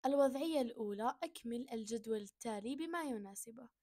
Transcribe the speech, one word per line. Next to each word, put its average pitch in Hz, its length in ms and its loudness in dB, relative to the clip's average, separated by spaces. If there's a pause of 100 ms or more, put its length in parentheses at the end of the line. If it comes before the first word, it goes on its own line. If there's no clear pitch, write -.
الوضعية 277 540 6
الأولى، 226 640 0
أكمل 240 500 -6
الجدول 226 480 -2
التالي 214 560 -4
بما 330 260 -2
يناسبه. 226 680 -6 (140)